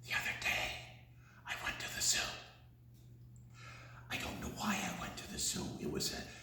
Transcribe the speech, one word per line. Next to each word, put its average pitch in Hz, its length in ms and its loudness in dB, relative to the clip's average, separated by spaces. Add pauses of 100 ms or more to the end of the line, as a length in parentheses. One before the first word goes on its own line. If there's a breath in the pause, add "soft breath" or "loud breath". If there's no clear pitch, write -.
The - 80 0
other - 260 2
day, - 260 4 (800 loud breath)
I - 60 -2 (120)
went - 160 0
to - 160 -2
the - 60 4
zoo. - 160 10 (1900 loud breath)
I - 60 0
don't - 240 -2
know - 160 -4
why 208 200 4
I 190 240 0
went - 180 -4
to - 140 -6
the 185 60 -2
zoo. - 260 4 (160)
It - 100 2
was - 240 4
a - 80 -2 (200 loud breath)